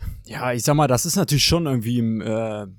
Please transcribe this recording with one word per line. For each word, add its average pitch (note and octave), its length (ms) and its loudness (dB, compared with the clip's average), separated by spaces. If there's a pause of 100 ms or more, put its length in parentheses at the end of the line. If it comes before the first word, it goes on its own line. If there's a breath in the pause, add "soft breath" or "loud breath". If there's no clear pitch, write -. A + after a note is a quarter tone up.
(240 loud breath)
Ja, - 280 -6
ich A#2+ 100 -2
sag D3 120 4
mal, D3 140 4
das B2+ 180 2
ist D#3+ 100 -2
natürlich D3 280 2
schon E3+ 220 2
irgendwie B2 320 0
im, A2+ 220 0
äh, A2 460 -4 (120)